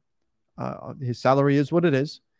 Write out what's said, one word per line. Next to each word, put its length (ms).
Uh, 380
his 240
salary 380
is 140
what 140
it 80
is. 280